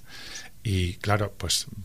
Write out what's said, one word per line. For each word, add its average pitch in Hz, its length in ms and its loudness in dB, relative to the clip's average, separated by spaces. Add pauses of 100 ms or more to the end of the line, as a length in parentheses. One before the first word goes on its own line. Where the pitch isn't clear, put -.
(640)
Y 92 320 4
claro, 104 440 2
pues - 280 2 (180)